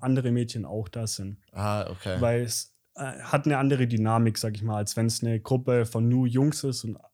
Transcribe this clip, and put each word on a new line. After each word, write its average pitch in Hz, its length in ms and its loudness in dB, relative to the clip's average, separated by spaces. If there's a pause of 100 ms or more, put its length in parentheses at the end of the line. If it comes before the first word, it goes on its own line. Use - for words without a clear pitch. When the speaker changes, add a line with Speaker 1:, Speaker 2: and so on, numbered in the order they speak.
Speaker 1:
andere 127 300 2
Mädchen 117 340 -2
auch 101 220 -6
da 113 180 -8
sind. 101 320 -8 (140)
Speaker 2:
Ah, 104 380 -2
okay. 92 300 -6
Speaker 1:
Weil 120 220 2
es, - 320 -6 (220)
äh, 135 240 -10
hat - 260 0
eine 147 120 4
andere 135 300 4
Dynamik, 113 500 4
sag 107 180 -4
ich 101 80 -8
mal, 110 140 -2
als 104 200 -4
wenn's 113 260 0
eine 113 160 0
Gruppe 123 460 2
von 117 240 2
nur 127 180 4
Jungs 135 360 2
ist 131 200 -4
und 110 140 -8 (160)